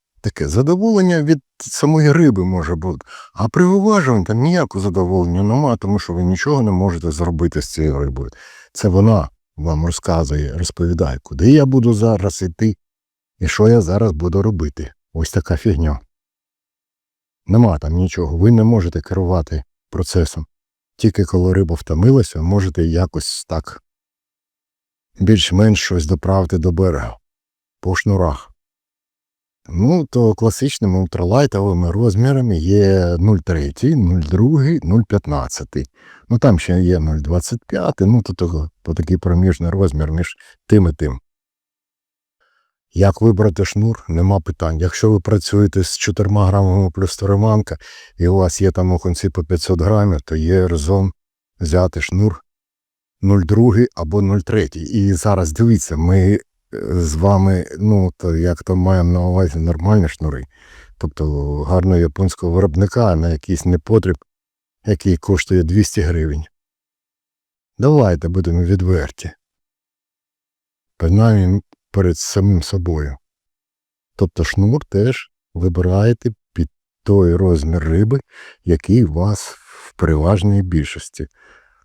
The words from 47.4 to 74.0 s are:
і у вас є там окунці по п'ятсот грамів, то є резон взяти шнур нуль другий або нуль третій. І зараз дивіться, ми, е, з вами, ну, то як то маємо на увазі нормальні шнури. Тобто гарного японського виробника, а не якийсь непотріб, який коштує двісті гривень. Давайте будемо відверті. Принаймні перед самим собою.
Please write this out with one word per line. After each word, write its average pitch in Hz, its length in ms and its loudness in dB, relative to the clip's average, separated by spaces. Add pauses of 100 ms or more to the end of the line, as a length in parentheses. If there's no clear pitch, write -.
і 87 100 0
у 92 80 2
вас 92 260 0
є 95 100 2
там 92 200 0
окунці 90 380 -4
по 85 140 -6
п'ятсот 85 380 -2
грамів, 101 400 0
то - 140 -8
є 90 320 0
резон 90 440 -2 (480)
взяти 87 420 -2
шнур 95 420 -2 (800)
нуль 98 200 2
другий 113 540 4
або 87 260 -4
нуль 98 180 0
третій. 85 400 -4
І 98 340 -2
зараз 92 380 0
дивіться, 107 460 0
ми, 92 360 2
е, - 60 0 (640)
з 76 140 -4
вами, 95 500 2 (140)
ну, 98 380 2
то 85 180 -2
як 82 280 -2
то 92 120 -2
маємо 90 360 2
на 87 80 2
увазі 90 400 0
нормальні 85 480 2
шнури. 73 380 -8 (520)
Тобто 73 640 -4
гарного 90 340 2
японського 85 540 -2
виробника, 95 600 2
а 87 40 2
не 82 160 0
якийсь 80 340 -4
непотріб, 90 520 0 (680)
який 95 320 0
коштує 92 460 0
двісті 98 380 0
гривень. 78 420 -2 (1300)
Давайте 107 500 2
будемо 87 360 0
відверті. 87 680 -2 (1700)
Принаймні 98 640 2 (360)
перед 90 200 2
самим 95 460 0
собою. 80 540 -4 (960)